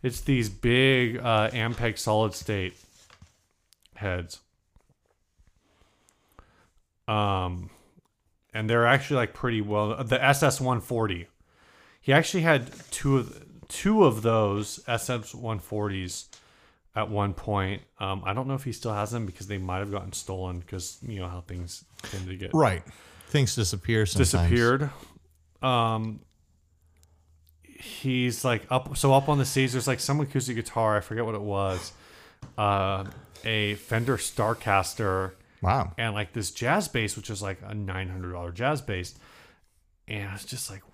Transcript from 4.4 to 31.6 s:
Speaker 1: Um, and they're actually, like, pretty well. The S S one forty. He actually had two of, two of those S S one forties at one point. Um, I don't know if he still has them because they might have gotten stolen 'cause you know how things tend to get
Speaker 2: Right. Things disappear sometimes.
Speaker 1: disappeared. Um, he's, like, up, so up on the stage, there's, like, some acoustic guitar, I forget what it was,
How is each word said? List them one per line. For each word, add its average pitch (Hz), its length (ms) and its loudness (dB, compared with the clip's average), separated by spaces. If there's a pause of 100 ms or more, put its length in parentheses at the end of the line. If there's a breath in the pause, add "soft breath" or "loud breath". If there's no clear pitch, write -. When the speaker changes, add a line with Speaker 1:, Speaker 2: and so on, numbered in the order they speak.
Speaker 1:
Um, 92 640 0 (800 soft breath)
and 110 160 -4
they're 117 180 6
actually, 139 300 4
like, 117 180 0
pretty 117 260 -2
well. 104 440 0
The 120 180 2
S 139 200 6
S 139 180 4
one 127 200 2
forty. 104 460 -2 (760 soft breath)
He - 120 2
actually 165 300 4
had 147 280 4 (200)
two 135 280 2
of, - 260 -4 (240)
two 208 360 4
of 110 180 4
those 107 640 2
S 117 240 -2
S 120 240 -6
one 113 240 -6
forties 98 680 -6 (680 soft breath)
at 107 160 -2
one 101 240 0
point. 98 480 -2 (160)
Um, 95 260 -4
I 95 100 -2
don't 127 140 -4
know 135 60 -2
if 135 100 -6
he 123 80 -6
still 113 200 -6
has 104 180 -2
them 117 160 -4
because 92 200 -12
they 101 120 -6
might 92 200 -4
have 101 120 -6
gotten 95 220 -8
stolen 92 500 -8
'cause - 440 -10
you 101 140 -8
know 90 80 -8
how 87 140 -10
things 87 420 -12 (180)
tend 95 260 -10
to 92 80 -8
get 95 180 -8
Speaker 2:
Right. 110 280 4 (460 loud breath)
Things 139 260 2
disappear 107 520 2
sometimes. 92 240 2
Speaker 1:
disappeared. 120 600 4 (720 loud breath)
Um, 113 580 0 (1400)
he's, 127 840 -2
like, 120 260 0
up, 135 260 -2
so 139 160 6
up 139 160 6
on 143 100 4
the 135 60 4
stage, 131 280 2
there's, 123 140 -2
like, 131 140 0
some 143 200 0
acoustic 127 360 -2
guitar, 110 400 2
I 101 40 2
forget 113 240 -4
what 110 100 -4
it 101 80 -6
was, 98 500 -2 (640 loud breath)